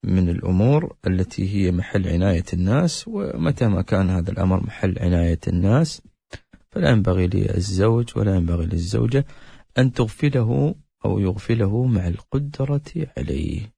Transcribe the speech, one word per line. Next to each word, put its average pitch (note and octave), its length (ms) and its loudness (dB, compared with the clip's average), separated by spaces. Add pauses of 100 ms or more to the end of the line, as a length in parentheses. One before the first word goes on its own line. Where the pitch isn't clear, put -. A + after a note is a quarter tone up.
من F#2 240 2
الأمور F#2 680 0 (100)
التي F#2+ 480 -2
هي F#2+ 180 2
محل F2+ 360 -2
عناية F2 440 2
الناس، A#2 560 0
ومتى C#3 600 -2
ما F#2 140 0
كان F#2 280 0
هذا F#2 200 0
الأمر F#2 360 0
محل F#2 320 -4
عناية E2+ 500 2
الناس A2 540 2 (680)
فلا D#3+ 200 0
ينبغي F#2 360 4
للزوج G2 920 0
ولا G2 180 2
ينبغي E2+ 300 0
للزوجة A2 600 0 (520)
أن C3 140 2
تغفله C3 840 0 (300)
أو G2 140 0
يغفله G#2 680 0
مع F#2+ 220 0
القدرة C#3+ 760 -4 (360)
عليه. - 600 -6